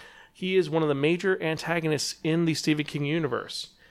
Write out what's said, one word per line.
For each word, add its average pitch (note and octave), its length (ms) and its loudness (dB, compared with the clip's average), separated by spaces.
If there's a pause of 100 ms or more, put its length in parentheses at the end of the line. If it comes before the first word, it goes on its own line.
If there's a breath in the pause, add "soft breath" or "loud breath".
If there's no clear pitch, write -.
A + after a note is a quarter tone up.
(340 loud breath)
He F#3 240 0
is E3+ 120 4
one D#3+ 140 2
of D3+ 60 2
the C#3+ 60 2
major F3 460 2
antagonists D#3+ 840 -2
in E3 220 2
the D#3+ 80 2
Stephen D3+ 320 0
King D3 200 -4
universe. C#3+ 640 -4 (220 soft breath)